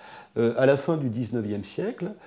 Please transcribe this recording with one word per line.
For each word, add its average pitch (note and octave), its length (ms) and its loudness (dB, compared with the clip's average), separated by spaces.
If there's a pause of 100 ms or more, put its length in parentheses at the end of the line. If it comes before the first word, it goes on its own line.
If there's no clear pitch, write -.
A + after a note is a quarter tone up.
(360)
euh, A#2 220 4
à C3 80 6
la C#3 100 8
fin D#3+ 200 0
du C#3 120 -2
dix-neuvième G#2+ 560 -2
siècle, G3+ 480 -6 (140)